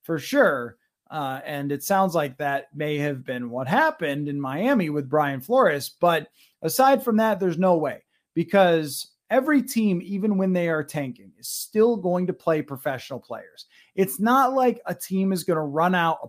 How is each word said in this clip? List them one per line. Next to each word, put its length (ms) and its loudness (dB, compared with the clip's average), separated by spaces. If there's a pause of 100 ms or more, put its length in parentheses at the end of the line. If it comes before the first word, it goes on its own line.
for 160 -4
sure. 600 0 (340)
Uh, 340 -6
and 260 -6
it 120 -4
sounds 320 0
like 220 -2
that 360 -4
may 240 -4
have 260 -4
been 260 -8
what 180 -6
happened 600 0
in 140 -6
Miami 480 0
with 200 -4
Brian 300 0
Flores. 500 2 (100)
But 300 2 (340)
aside 400 4
from 140 0
that, 220 2
there's 200 0
no 180 4
way, 260 -4 (300)
because 800 2 (180)
every 320 4
team, 420 0
even 340 -2
when 160 0
they 140 0
are 160 0
tanking, 540 -10
is 100 -18
still 480 0
going 320 -2
to 60 -4
play 300 -2
professional 560 -8
players. 460 -18 (300)
It's 240 -2
not 340 2
like 340 2
a 80 -6
team 360 -2
is 120 -4
gonna 220 -2
run 280 0
out 300 0
a 60 -14